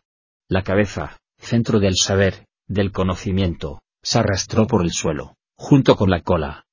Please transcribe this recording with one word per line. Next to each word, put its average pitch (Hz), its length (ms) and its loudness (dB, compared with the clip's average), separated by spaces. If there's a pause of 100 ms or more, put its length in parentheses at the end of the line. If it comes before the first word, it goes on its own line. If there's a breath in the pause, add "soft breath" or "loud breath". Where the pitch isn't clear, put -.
(480)
La 95 140 0
cabeza, 95 560 -2 (180)
centro 113 440 0
del 95 160 2
saber, 98 500 0 (220)
del 98 240 -2
conocimiento, 92 920 -4 (200)
se - 180 0
arrastró 101 480 0
por 98 140 2
el 85 100 0
suelo, 73 420 -6 (220)
junto 135 400 4
con 95 140 2
la 90 120 2
cola, 78 500 -4